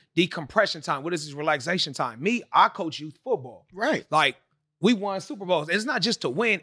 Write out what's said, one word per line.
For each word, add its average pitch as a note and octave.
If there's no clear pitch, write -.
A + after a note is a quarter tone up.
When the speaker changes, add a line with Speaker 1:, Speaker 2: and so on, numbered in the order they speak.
Speaker 1:
decompression E3+
time? C#3
What F3
is D#3
his D3
relaxation D#3
time? A#2+
Me, A3+
I F#3+
coach E3+
youth D3+
football. C3
Speaker 2:
Right. A3+
Speaker 1:
Like, D3+
we G#3+
won G3
Super G3+
Bowls. E3
It's G3+
not B3+
just G#3+
to D3+
win. G3+